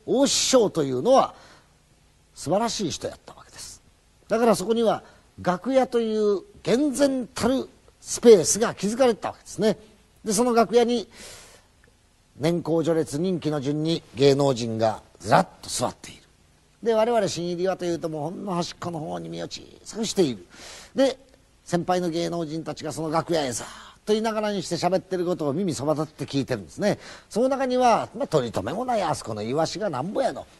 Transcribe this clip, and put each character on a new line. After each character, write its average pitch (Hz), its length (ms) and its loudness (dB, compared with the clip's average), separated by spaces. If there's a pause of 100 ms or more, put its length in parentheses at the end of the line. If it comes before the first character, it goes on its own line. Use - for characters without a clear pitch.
大 247 220 4
師 - 240 0
匠 233 180 6
と 151 160 0
い 135 80 -2
う 127 80 -2
の 208 120 2
は、 226 220 4 (1000)
素 - 160 -8
晴 185 80 2
ら 233 100 0
し 190 200 -4
い - 20 -4
人 - 180 -8
や - 60 -10
っ - 100 -20
た - 80 -20
わ - 120 -20
け - 60 -20
で - 80 -20
す。 - 240 -18 (460)
だ 214 100 0
か 233 60 4
ら 226 100 6
そ 180 120 -2
こ 220 80 0
に 233 80 2
は、 190 200 0 (380)
楽 185 320 -2
屋 254 140 4
と 247 140 0
い 220 160 -2
う 208 260 2 (200)
厳 254 300 2
然 262 360 0
た - 200 -2
る 262 200 -2 (320)
ス - 200 -10
ペ 233 140 12
ー 165 100 8
ス - 140 0
が 202 160 0
築 208 220 -4
か 262 100 4
れ 233 80 2
た - 140 -6
わ 98 60 -8
け - 60 -20
で - 60 -20
す - 120 -12
ね。 202 200 2 (460)
で、 208 80 -2
そ 208 120 2
の 247 100 2
楽 226 220 4
屋 240 80 8
に、 233 240 0 (1300)
年 165 220 0
功 160 240 0
序 160 140 2
列、 147 200 -4
任 175 220 -2
期 151 100 -4
の 151 100 -2
順 147 220 -2
に 165 200 -2 (120)
芸 139 200 6
能 139 200 4
人 113 240 -4
が 110 240 0 (160)
ず 104 120 -10
ら 139 100 8
っ 175 80 -2 (140)
と - 60 -16
座 120 200 -4
っ - 60 -8
て - 160 -20
い - 60 -20
る。 - 60 -20 (600)
で、 226 120 0
我 220 160 2
々 214 180 2
新 170 200 -6
入 175 80 -4
り 175 100 -2
は 185 100 -2
と 180 80 -10
い 175 80 -2
う 170 60 -2
と、 170 100 -6
も 156 120 -6
う - 40 -4
ほ 160 60 -6
ん 196 140 -10
の 196 100 -4
端 175 180 -2
っ - 60 -18
こ 175 120 -8
の 170 100 -8
方 175 180 -8
に 165 100 -10
身 170 140 -10
を 160 40 -8
小 - 160 -14 (200)
さ - 140 -16
く 220 80 -4
し - 80 -4
て 196 100 2
い 135 120 2
る。 90 120 -14 (480)
で、 254 240 2 (460)
先 170 200 -4
輩 180 160 0
の 180 100 -2
芸 170 180 -4
能 170 180 -6
人 160 180 -8
た 151 100 -10
ち 143 100 -14
が 151 80 -8
そ 151 100 -8
の 160 80 -6
楽 160 240 -2
屋 151 100 0
へ 127 80 -4
さ - 120 -8
ー - 20 -14 (320)
っ - 80 -20
と 214 80 2
い 220 80 0
な 226 100 -2
が 214 80 -4
ら 214 120 -2
に 196 100 -4
し - 60 -10
て 170 80 -2
喋 180 220 0
っ - 20 0
て - 160 -6
る 175 100 -2
こ 175 100 0
と 156 120 -4
を 135 40 0
耳 170 220 -2
そ 117 100 -6
ば 156 80 0
立 151 120 -2
っ 151 40 -8
て - 160 -10
聞 139 160 -2
い 127 60 -4
て 131 80 -2
る 107 60 -4
ん 92 40 -14
で 76 60 -20
す - 80 -16
ね。 185 200 0 (300)
そ 214 140 -2
の 262 60 2
中 269 180 0
に 254 100 -2
は、 220 400 2
ま 254 80 -6
あ、 - 20 -4
取 131 200 0
り 110 60 -6
留 104 200 -4
め 175 40 -6
も 240 80 -6
な 240 120 -2
い 202 60 0
あ 156 120 0
そ - 100 -8
こ 117 100 -8
の 104 80 -6
イ 113 100 -4
ワ 156 140 2
シ 170 120 -8
が 202 120 -4
な 127 100 -4
ん 175 120 -6
ぼ 269 100 -2
や 208 100 0
の、 110 140 -12 (140)